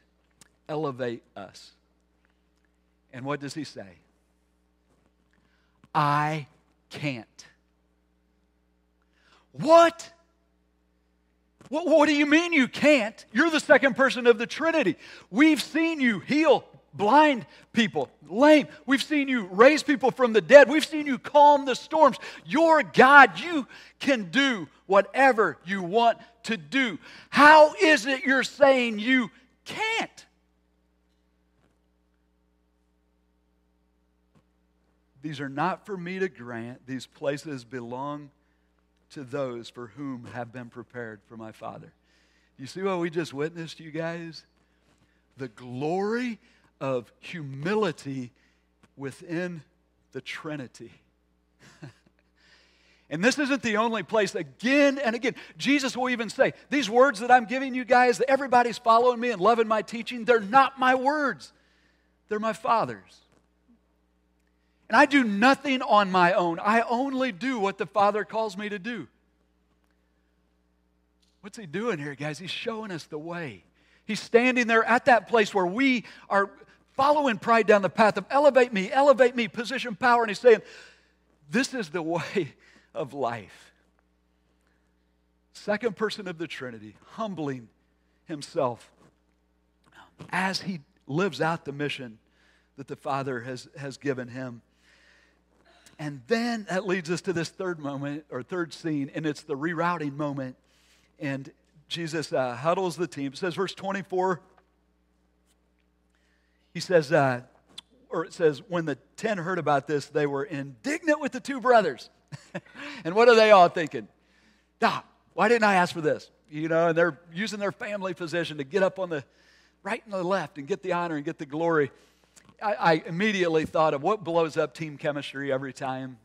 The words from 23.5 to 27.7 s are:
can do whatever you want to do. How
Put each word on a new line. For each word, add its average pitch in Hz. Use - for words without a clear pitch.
can 220
do 226
whatever 202
you 190
want 220
to 220
do. 185
How 302